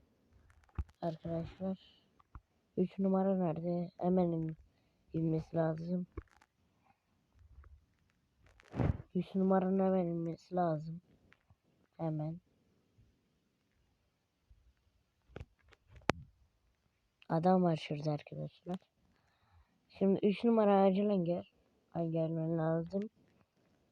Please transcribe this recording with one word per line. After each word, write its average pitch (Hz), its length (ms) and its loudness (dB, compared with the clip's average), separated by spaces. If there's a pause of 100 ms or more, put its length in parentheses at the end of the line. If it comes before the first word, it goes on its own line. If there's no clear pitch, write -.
(1040)
Arkadaşlar. 170 1000 -6 (760)
Üç 185 220 0
numara 190 380 2
nerede? 175 600 -2
Hemen 180 360 2
in-, 160 240 -4 (580)
inmesi 160 420 -2
lazım. 165 500 -2 (3000)
Üç 180 200 -2
numaranın 190 440 2
hemen 190 280 2
inmesi 170 480 -6
lazım. 165 460 -2 (960)
Hemen. 160 440 -4 (4000)
Adam 180 340 2
var 165 140 2
şurada 151 360 -4
arkadaşlar. 151 640 -10 (1200)
Şimdi 196 280 2
üç 202 180 0
numara 208 380 4
acilen 196 420 2
gel. 175 200 -2 (500)
Ay 165 160 -2
gelmen 160 480 -2
lazım. 165 520 -2 (800)